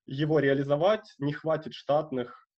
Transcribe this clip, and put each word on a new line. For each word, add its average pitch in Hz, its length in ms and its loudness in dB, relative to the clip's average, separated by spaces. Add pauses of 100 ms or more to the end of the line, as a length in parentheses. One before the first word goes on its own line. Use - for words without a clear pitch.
его 151 320 0
реализовать, 143 800 2
не 143 140 -2
хватит 156 420 -4
штатных 143 720 -4 (120)